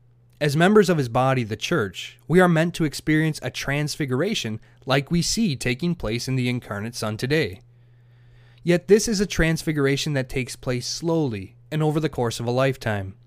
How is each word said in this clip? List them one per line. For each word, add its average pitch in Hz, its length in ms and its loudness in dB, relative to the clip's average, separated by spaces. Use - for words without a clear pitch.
As 147 160 0
members 185 320 8
of 175 80 2
his 135 100 0
body, 127 380 2
the 107 100 -6
church, - 720 -4
we 175 140 6
are 180 80 6
meant 170 240 2
to - 100 -2
experience 156 580 0
a 123 80 -8
transfiguration 143 1120 -4
like 135 240 0
we 170 120 2
see 190 340 0
taking 135 400 -2
place 117 320 -4
in 131 80 -2
the 123 140 0
incarnate 117 460 -6
Son 107 200 -4
today. 127 460 -2
Yet 170 260 0
this 214 200 6
is 208 140 0
a 202 60 0
transfiguration 151 840 0
that 131 140 -2
takes 127 280 -6
place 123 320 -6
slowly 147 680 -4
and 156 120 0
over 151 160 0
the 151 100 -2
course 120 300 -4
of 117 80 -6
a 120 40 0
lifetime. 120 640 -2